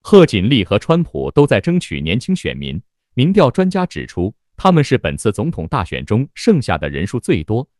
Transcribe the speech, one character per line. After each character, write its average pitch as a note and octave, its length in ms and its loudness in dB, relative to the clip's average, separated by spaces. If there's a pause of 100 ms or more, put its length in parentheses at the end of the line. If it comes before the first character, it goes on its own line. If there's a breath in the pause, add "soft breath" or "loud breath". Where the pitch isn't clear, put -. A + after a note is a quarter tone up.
贺 F#3+ 240 6
锦 G2+ 240 2
丽 B2 160 2
和 G#2 140 0
川 E3 240 0
普 C2+ 300 -6
都 C#3+ 140 4
在 A2+ 140 2
争 F3 180 -2
取 D#2 220 -6
年 E2 180 -2
轻 F#3+ 160 -4
选 C2+ 220 -6
民。 C#2 240 -8 (320)
民 D#3 220 0
调 E3 160 4
专 F#3+ 180 0
家 F#3 160 -2
指 C#2+ 220 -8
出， F#2 280 -4 (220)
他 F#3+ 160 2
们 D#3 100 4
是 C3 140 0
本 D2+ 180 -4
次 - 160 -2
总 B2 200 -4
统 E2 180 -8
大 G#2+ 160 -4
选 C2 180 -8
中 A2+ 320 -2
剩 F3+ 280 2
下 F2 160 -2
的 D2 100 -6
人 C#2+ 180 -4
数 A#2+ 140 -6
最 G2 240 -2
多、 A2+ 240 -4 (120)